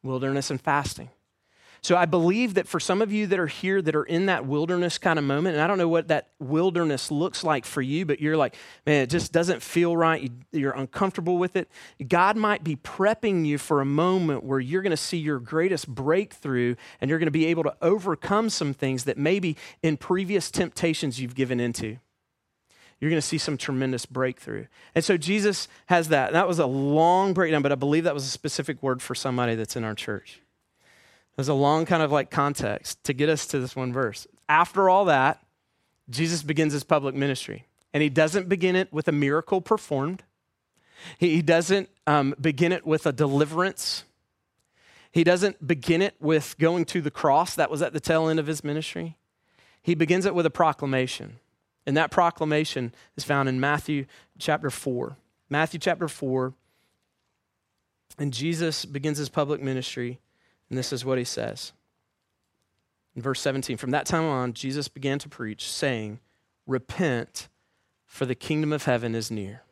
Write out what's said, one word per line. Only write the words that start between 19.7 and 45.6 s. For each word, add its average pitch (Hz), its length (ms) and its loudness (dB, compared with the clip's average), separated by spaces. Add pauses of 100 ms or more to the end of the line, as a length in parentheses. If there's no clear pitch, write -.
in 156 120 2
previous 185 540 -2
temptations 160 680 -2
you've 127 160 -8
given 127 240 0
into. 117 380 -4 (1000)
You're 151 120 -2
gonna 160 100 2
see 151 180 -4
some 147 180 -2
tremendous 131 500 -2
breakthrough. 127 600 -6 (280)
And 165 100 2
so 190 120 4
Jesus 196 520 0 (180)
has 170 220 2
that. 143 200 4
And 156 80 0
that 190 120 4
was 175 100 0
a 160 80 2
long 160 680 2
breakdown, 160 280 2
but 143 100 2
I - 20 2
believe 143 300 0
that 160 100 0
was 139 100 -6
a 135 60 -6
specific 143 520 -6
word 127 200 -2
for - 120 -8
somebody 123 400 0
that's 110 220 -6
in 117 80 -4
our 110 100 -6
church. - 460 -10 (400)
It - 560 -20
was 135 120 -2
a 151 60 2
long 147 300 4
kind 160 180 2
of, 147 80 0
like, 147 200 0
context - 760 -2
to 147 80 -2
get 143 160 0
us 151 200 0
to 143 100 -2
this 127 180 -6
one 127 160 -4
verse. 120 340 -4 (220)
After 175 400 4
all 190 160 6
that, 143 380 2 (680)
Jesus 160 340 -2
begins 151 300 0
his 143 120 -4
public 139 300 2
ministry. 139 520 -4 (260)
And 147 100 2
he 151 60 2
doesn't 160 400 2
begin 185 280 0
it 190 160 0
with 151 160 -2
a 165 40 0
miracle 147 480 0
performed. 175 640 -2 (960)
He, 175 160 4
he 165 80 4
doesn't, 170 480 4 (160)
um, 143 340 4
begin 160 320 2
it - 140 -2
with 151 200 2
a 147 60 2
deliverance. 151 920 0 (1080)
He 170 120 4
doesn't 180 420 2